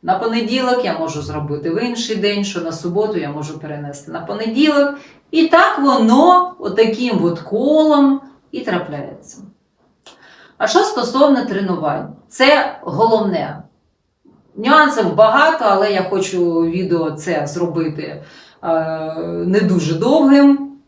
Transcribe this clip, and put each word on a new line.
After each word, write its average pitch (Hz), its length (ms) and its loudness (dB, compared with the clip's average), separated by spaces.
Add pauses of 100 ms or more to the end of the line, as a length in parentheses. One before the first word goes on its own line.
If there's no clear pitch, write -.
на - 180 -2
понеділок, 233 640 -2
я - 140 -4
можу 302 220 -6
зробити 147 480 -6
в 202 140 -2
інший 233 320 -4
день, 202 280 -2
що 175 180 -6
на 165 100 -8
суботу 190 460 -4
я 147 120 -6
можу 147 300 -10
перенести 147 520 -12
на 170 100 -10
понеділок. 285 720 0 (360)
І 311 160 2
так 359 320 4
воно 277 800 4
отаким 220 680 0
от 170 140 -2
колом 277 800 2 (300)
і - 80 -10
трапляється. - 760 -8 (1200)
А 214 100 -2
що 349 120 4
стосовно 269 680 2
тренувань? 180 720 -4 (120)
Це - 540 2
головне. 180 800 -2 (920)
Нюансів 233 600 2
багато, 233 520 4
але 202 240 2
я 190 120 0
хочу 180 580 -2
відео 165 500 -2
це 151 360 -4
зробити, 160 560 -6
е, - 200 -14 (1040)
не 175 340 -2
дуже 165 320 0
довгим. 277 760 4 (180)